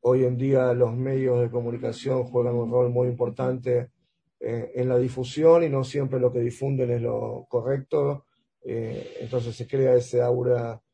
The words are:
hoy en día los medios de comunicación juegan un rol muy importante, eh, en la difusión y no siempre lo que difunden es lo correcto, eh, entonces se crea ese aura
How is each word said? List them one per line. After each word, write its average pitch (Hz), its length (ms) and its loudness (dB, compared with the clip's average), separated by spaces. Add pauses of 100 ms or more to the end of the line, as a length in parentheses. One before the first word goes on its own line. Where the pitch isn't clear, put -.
hoy 127 220 4
en 127 140 0
día 127 360 2
los 120 220 2
medios 131 440 0
de 120 120 0
comunicación 120 720 -2
juegan 120 320 0
un 117 160 -2
rol 123 180 2
muy 123 180 0
importante, 123 840 -2 (480)
eh, 113 340 -6
en 127 160 -2
la 123 80 2
difusión 131 640 4
y 160 60 0
no 135 140 0
siempre 135 360 -4
lo 123 120 2
que 123 80 -4
difunden 127 500 -2
es 120 140 0
lo 117 440 -4
correcto, 139 760 -2 (400)
eh, - 560 -8
entonces 117 340 -6
se 120 120 -10
crea 131 260 2
ese 123 300 2
aura 120 580 0 (120)